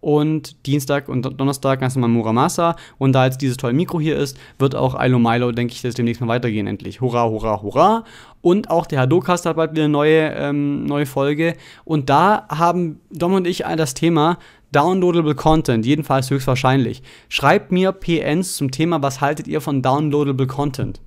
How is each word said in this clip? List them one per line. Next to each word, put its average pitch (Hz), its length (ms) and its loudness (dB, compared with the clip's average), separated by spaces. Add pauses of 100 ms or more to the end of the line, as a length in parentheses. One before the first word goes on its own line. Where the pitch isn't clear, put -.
Und 151 640 -2
Dienstag 139 440 -2
und 127 140 -2
Don-, 131 120 -6
Donnerstag 135 460 0
ganz 131 140 -2
normal 120 140 0
Muramasa. 123 680 0 (200)
Und 135 160 2
da 131 120 4
jetzt 131 160 -2
dieses 131 160 -2
tolle 120 160 -2
Mikro 175 260 -2
hier 151 180 0
ist, 139 200 -4 (200)
wird 131 160 2
auch 131 240 -2
Ilo 127 220 2
Milo, 120 320 2
denke 117 220 -2
ich, - 80 -16
das 123 120 -4
demnächst 117 280 -2
mal 120 60 -2
weitergehen 113 400 -2
endlich. 98 340 -8
Hurra, 117 280 0
hurra, 107 320 -2
hurra. 180 440 2 (360)
Und 185 280 2
auch 165 160 0
der 139 160 -2
Hadocast 170 440 0
hat 160 120 -2
bald 160 140 0
wieder 156 120 -2
eine 151 80 2
neue, 151 440 2
ähm, 143 500 -2
neue 147 200 -2
Folge. 147 500 -2 (280)
Und 147 260 -2
da 175 400 4
haben 170 520 0 (100)
Dom 175 220 0
und 190 120 2
ich 180 200 -4 (100)
das 160 180 -2
Thema 165 460 2 (320)
Downloadable 170 640 2
Content, 139 500 2
jedenfalls 135 440 0
höchstwahrscheinlich. 131 720 0 (240)
Schreibt 185 460 0
mir 185 180 2
P 170 300 -2
Ns 160 340 -2
zum 139 160 -4
Thema, 160 300 0
was 135 180 -4
haltet 151 280 -2
ihr 151 120 -4
von 143 220 -2
Downloadable 139 680 0
Content? 135 600 -4